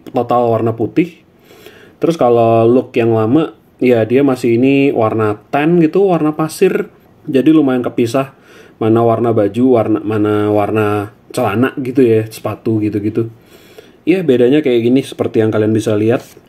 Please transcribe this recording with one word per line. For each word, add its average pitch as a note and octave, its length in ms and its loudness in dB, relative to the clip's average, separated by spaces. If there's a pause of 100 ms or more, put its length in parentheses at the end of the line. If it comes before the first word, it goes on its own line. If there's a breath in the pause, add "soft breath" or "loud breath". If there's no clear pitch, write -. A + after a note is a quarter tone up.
(120)
total A#2+ 400 0
warna A2+ 240 -2
putih. - 480 -4 (760 loud breath)
Terus E3 160 0
kalau A#2 480 2
look B2 320 0
yang A#2 160 0
lama, A2+ 440 0 (200)
ya A#2+ 280 2
dia B2 200 0
masih B2+ 320 0
ini C#3 360 2
warna A2 440 -2 (160)
tan D#3+ 280 0
gitu, F3+ 280 0
warna D3+ 240 0
pasir. F#3 560 -2 (360)
Jadi C3+ 280 2
lumayan C3 320 2
kepisah B2 480 -4 (480 loud breath)
mana A2+ 240 2
warna A2+ 280 2
baju, A2 320 0 (120)
warna, G#2+ 240 0
mana G#2 480 -2
warna G#2 640 -2 (200)
celana A#2+ 440 -2
gitu C3 240 -4
ya, A2 280 2
sepatu A2 520 -6
gitu-gitu. G#2 480 -4 (800 loud breath)
Ya, F3+ 160 0
bedanya C3 400 2
kayak B2 160 2
gini B2 240 2
seperti A#2 400 -2
yang G#2+ 80 0
kalian A2 240 0
bisa G#2+ 160 -2
lihat. A2 320 0 (240)